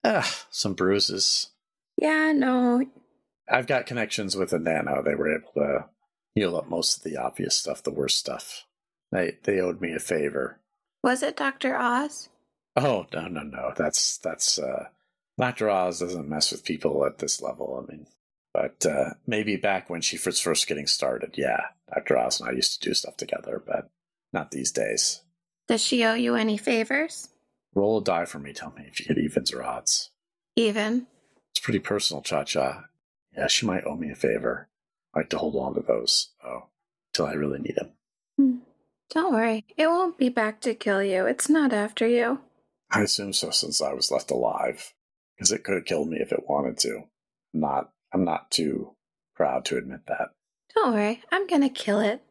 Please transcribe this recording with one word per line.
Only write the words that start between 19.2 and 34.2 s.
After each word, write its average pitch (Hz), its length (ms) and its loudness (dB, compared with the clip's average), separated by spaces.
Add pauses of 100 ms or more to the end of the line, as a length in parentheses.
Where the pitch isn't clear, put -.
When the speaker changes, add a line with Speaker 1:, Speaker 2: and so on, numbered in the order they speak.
Speaker 1:
maybe 107 280 0
back 95 340 -2
when 85 120 -6
she - 240 -2
was 90 140 0
first - 280 0
getting 73 200 -4
started, - 500 -2
yeah. 65 240 0 (320)
Doctor - 240 2
Oz 60 220 0
and 60 100 -6
I 64 40 -2
used - 280 -2
to - 80 -2
do - 40 -2
stuff - 240 -4
together, - 480 -6
but - 240 -4 (420)
not 90 200 -4
these 64 200 -4
days. - 500 0 (460)
Speaker 2:
Does 226 160 2
she 240 220 2
owe 220 80 4
you 240 220 2
any 220 220 2
favors? 269 720 -2 (460)
Speaker 1:
Roll 104 220 4
a 98 60 -2
die 87 220 2
for 73 140 -12
me. 71 140 -14
Tell - 180 -12
me - 160 -18
if - 120 -10
you - 80 -10
get 78 100 2
evens - 340 0
or 62 120 -8
odds. - 480 -4 (440)
Speaker 2:
Even. 220 520 0 (440)
Speaker 1:
It's - 120 -4
pretty 107 160 0
personal, 92 420 -2
Cha-Cha. 69 640 -2 (500)
Yeah, - 120 -2
she - 180 2
might 92 200 -2
owe - 100 -4
me 76 160 -6
a - 40 -10
favor. 60 540 -2 (460)